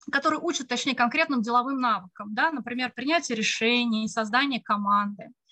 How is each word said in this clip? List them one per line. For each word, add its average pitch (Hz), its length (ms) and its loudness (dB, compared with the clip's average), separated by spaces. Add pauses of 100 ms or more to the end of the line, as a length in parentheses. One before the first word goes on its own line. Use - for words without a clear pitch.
(120)
которые 311 280 2
учат, 320 280 -4
точнее, 247 280 -2
конкретным 262 460 2
деловым 247 380 0
навыкам, 208 540 -2
да, 277 180 2
например, 247 440 -4
принятие 262 420 0
решений, 226 720 2
создание 240 540 0
команды. 208 680 0 (220)